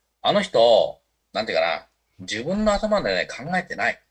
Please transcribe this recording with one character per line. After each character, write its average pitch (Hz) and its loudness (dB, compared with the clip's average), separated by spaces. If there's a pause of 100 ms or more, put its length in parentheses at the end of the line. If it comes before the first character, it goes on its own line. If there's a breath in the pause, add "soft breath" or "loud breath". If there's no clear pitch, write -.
(220)
あ 135 2
の 202 2
人、 113 4 (320)
な 101 -4
ん 110 -10
て 107 -4
い - 0
う 80 0
か 82 2
な、 80 -4 (340)
自 104 -8
分 196 -2
の 214 2
頭 208 0
で 101 0
ね、 90 -2
考 - -12 (120)
え 175 -2
て - -12
な 110 -4
い。 - -8 (100)